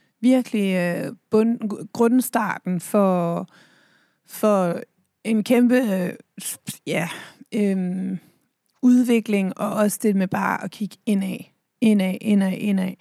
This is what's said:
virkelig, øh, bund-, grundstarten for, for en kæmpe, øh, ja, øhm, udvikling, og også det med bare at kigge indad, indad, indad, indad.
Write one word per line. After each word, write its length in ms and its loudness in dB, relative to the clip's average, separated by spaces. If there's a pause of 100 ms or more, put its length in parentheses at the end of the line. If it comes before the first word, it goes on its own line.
(200)
virkelig, 540 2
øh, 380 -2 (180)
bund-, 640 0
grundstarten 880 0
for, 680 0 (800)
for 540 0 (440)
en 200 0
kæmpe, 320 4
øh, 360 0 (720)
ja, 220 -2 (460)
øhm, 640 -2 (640)
udvikling, 760 2
og 160 -4
også 280 0
det 140 2
med 120 0
bare 360 -2
at 60 -10
kigge 260 -10 (100)
indad, 320 -2 (420)
indad, 400 2
indad, 320 2
indad. 480 -2